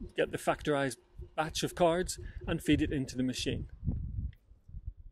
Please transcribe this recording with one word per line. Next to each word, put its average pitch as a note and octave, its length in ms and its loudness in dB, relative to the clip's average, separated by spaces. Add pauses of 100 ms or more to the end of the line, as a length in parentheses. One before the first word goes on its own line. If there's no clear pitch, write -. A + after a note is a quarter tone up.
(160)
get - 160 2
the D#3 60 -2
factorized C#3 600 2 (380)
batch D#3+ 280 0
of D3+ 100 -2
cards F3+ 460 2 (260)
and E3+ 160 0
feed D3 200 6
it D#3 120 2
into C3 240 -2
the B2+ 60 2
machine. B2+ 440 -2 (1400)